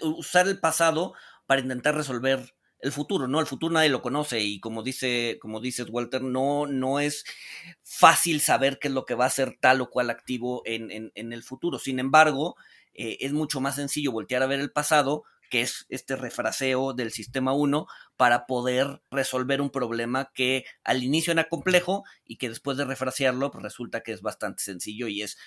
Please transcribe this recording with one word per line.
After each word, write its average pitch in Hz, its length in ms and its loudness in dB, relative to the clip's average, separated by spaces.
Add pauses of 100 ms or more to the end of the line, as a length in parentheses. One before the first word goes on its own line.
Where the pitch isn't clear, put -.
usar 170 480 2
el 196 100 -2
pasado 165 540 2 (320)
para 135 160 4
intentar 131 340 0
resolver 131 600 -2 (240)
el 139 120 -2
futuro, 147 380 -2
¿no? 143 100 2
El 156 60 2
futuro 160 280 -4
nadie 160 140 6
lo 131 140 2
conoce 127 400 -2
y 104 180 -2
como 113 240 -6
dice, 120 560 -2
como 110 220 -8
dices, 123 280 -6
Walter, 120 320 -2
no, 135 460 0
no 135 320 -2
es 147 240 -2 (580)
fácil 160 600 6
saber 135 360 4
qué - 120 -4
es 139 40 -2
lo 131 120 -2
que 120 100 -2
va 123 100 2
a 127 40 2
ser 127 320 -2
tal 131 180 6
o 127 100 -4
cual 123 200 0
activo 123 560 -4
en, 113 260 -6
en, 110 240 -12
en 117 160 -10
el 117 100 -10
futuro. 135 380 -6
Sin 131 200 -4
embargo, 147 580 4 (360)
eh, 110 280 -6
es 139 100 -4
mucho 147 300 -2
más 135 140 -2
sencillo 143 360 -2
voltear 113 320 0
a 135 40 2
ver 139 120 0
el 139 140 -4
pasado, 147 500 2 (280)
que 120 100 2
es - 280 -4
este - 260 -6
refraseo 127 800 -2
del 120 180 -4
sistema 131 420 -2
uno, 147 320 2 (320)
para 120 300 4
poder 127 640 -2
resolver 131 500 -2
un 143 80 -2
problema 120 640 -4
que 127 320 0 (180)
al 123 200 0
inicio 156 300 2
era 160 160 0
complejo 180 540 2 (220)
y - 120 -14
que 123 120 -4
después 131 280 -6
de 143 80 -2
refrasearlo, 131 640 0
pues 117 120 -14
resulta 117 380 -8
que - 100 -8
es 95 120 -8
bastante 104 400 -6
sencillo 107 440 -6
y 104 140 -4
es 104 260 -8